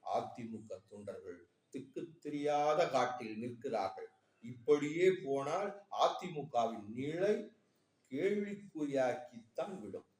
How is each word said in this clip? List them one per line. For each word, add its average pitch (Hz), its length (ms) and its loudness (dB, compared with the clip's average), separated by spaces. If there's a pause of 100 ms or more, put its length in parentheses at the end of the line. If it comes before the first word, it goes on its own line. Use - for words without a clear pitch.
(160)
அதிமுக 113 640 -6 (100)
தொண்டர்கள் 95 580 -14 (220)
திக்கு - 500 -12
தெரியாத 147 680 2
காட்டில் 117 480 2
நிற்கிறார்கள். 107 720 -4 (300)
இப்படியே 147 720 4 (120)
போனால் 147 680 -2
அதிமுகவின் 117 960 0
நிலை 165 640 0 (600)
கேள்விக்குறியாக்கித்தான் 156 1700 -2
விடும். 101 280 -10 (120)